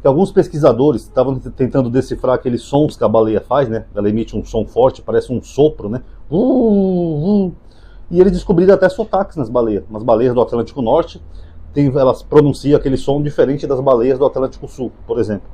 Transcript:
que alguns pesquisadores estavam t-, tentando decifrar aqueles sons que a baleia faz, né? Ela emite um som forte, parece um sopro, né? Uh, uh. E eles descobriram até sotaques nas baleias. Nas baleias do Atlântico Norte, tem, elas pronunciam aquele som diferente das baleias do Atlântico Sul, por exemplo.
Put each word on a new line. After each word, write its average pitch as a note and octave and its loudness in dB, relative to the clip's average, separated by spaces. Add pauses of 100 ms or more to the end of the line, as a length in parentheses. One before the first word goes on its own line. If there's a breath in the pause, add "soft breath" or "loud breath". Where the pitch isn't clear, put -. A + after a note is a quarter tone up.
que - -2
alguns D3+ 2
pesquisadores D3+ 2
estavam C3 -2
t-, C3 -12
tentando B2+ -2
decifrar B2+ -2
aqueles A#2+ -4
sons D3 -2
que - -6
a A2+ 2
baleia A2 2
faz, C3+ -2
né? A2 -6
Ela G2+ -2
emite G#2+ -4
um G2+ -6
som A2 -4
forte, B2+ 0
parece A2+ -2
um A#2 -4
sopro, D3 0
né? A2 -6 (280 soft breath)
Uh, G3 0
uh. F3 -6 (580 soft breath)
E E3+ -2
eles F#3+ 6
descobriram F3+ 4
até F#3 4
sotaques G3+ -4
nas C3+ -4
baleias. A2 0
Nas G#2+ -12
baleias A#2+ 2
do A#2+ 0
Atlântico - -2
Norte, C3+ 0 (520 soft breath)
tem, C#3+ 0 (100)
elas C3 2
pronunciam C#3+ 2
aquele C3+ 0
som C#3+ 0
diferente C#3+ 0
das C3+ -2
baleias C3 2
do C3 0
Atlântico C3 -2
Sul, A#2+ -10 (140)
por C#3+ -4
exemplo. G#2 -2